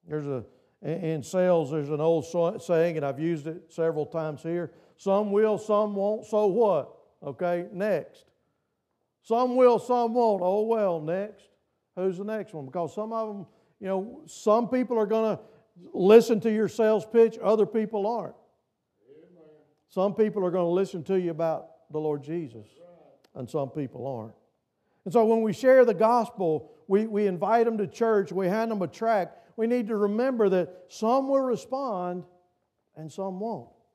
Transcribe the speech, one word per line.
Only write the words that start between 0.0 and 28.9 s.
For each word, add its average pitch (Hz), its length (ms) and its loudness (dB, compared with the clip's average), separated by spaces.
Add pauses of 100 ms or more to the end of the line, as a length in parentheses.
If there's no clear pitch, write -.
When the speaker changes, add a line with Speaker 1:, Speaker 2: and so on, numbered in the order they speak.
Speaker 1:
There's 151 200 -6
a, 131 180 -6 (380)
in, 170 220 -6
in 160 180 -4
sales, 175 480 0
there's 147 180 -4
an 147 120 -4
old 165 260 0
so-, 180 320 -2
saying, 170 380 0
and 143 100 -4
I've 139 140 -6
used 160 260 -4
it 160 260 -12
several 160 320 -2
times 156 380 -8
here, 170 300 -6 (240)
"Some 196 360 0
will, 214 260 2
some 208 360 0
won't, 202 320 -4
so 214 200 0
what?" 190 480 0 (280)
Okay, 175 500 -4
next. 190 540 -4 (960)
"Some 247 340 0
will, 247 220 6
some 240 340 0
won't, 220 320 2
oh 202 200 0
well, 208 360 0
next." 185 480 -6 (480)
Who's 185 220 -4
the 202 60 -10
next 214 280 -8
one? 151 140 -12
Because 160 260 -6
some 214 200 -8
of 220 160 -4
them, 202 180 -12 (320)
you 202 80 -12
know, 196 400 -6
some 226 420 2
people 247 300 0
are 214 80 2
gonna 220 340 0 (520)
listen 220 480 8
to 226 100 0
your 214 180 0
sales 220 380 2
pitch, 226 340 4
other 208 260 4
people 214 400 -2
aren't. 220 280 -6 (760)
Speaker 2:
Amen. - 400 -20 (400)
Speaker 1:
Some 196 260 0
people 208 300 0
are 180 60 0
gonna 175 180 0
listen 185 360 -2
to 190 140 0
you 175 120 -2
about 160 640 -6
the 156 80 -4
Lord 151 220 -4
Jesus, 131 440 -10
Speaker 2:
That's - 140 -20
right. - 600 -20
Speaker 1:
and 120 80 -10
some 139 220 -4
people 131 360 -8
aren't. 113 280 -10 (720)
And 175 100 -10
so 226 100 6
when 226 180 2
we 220 100 -2
share 262 320 6
the 226 100 2
gospel, 208 800 0 (160)
we, 208 180 2
we 208 200 0
invite 202 380 2
them 226 140 -2
to 202 80 -2
church, 214 460 0
we 185 160 -2
hand 220 240 -2
them 202 100 -2
a 165 60 -4
tract, 220 500 -2 (180)